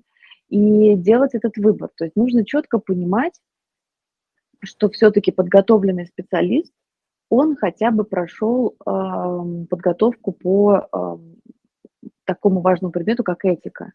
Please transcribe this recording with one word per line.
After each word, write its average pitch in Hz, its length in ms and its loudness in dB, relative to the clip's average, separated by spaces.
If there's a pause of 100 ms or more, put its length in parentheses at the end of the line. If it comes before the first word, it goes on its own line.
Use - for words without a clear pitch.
(500)
и 214 460 4
делать 226 400 2
этот 214 220 -4
выбор. 196 400 0
То 165 80 -6
есть 160 120 -12
нужно 240 280 2
четко 277 340 -4
понимать, 190 540 -2 (1300)
что 202 260 -2
все-таки 214 420 2
подготовленный 190 760 2
специалист, 185 680 -4 (560)
он 294 280 2
хотя 214 340 -2
бы 214 140 0
прошел, 214 680 -4 (120)
эм, 180 840 -6
подготовку 180 640 -2
по, 196 600 2
эм, 170 440 -10 (880)
такому 185 360 -2
важному 180 320 0
предмету, 202 300 -4
как 180 220 -6
этика. - 500 -6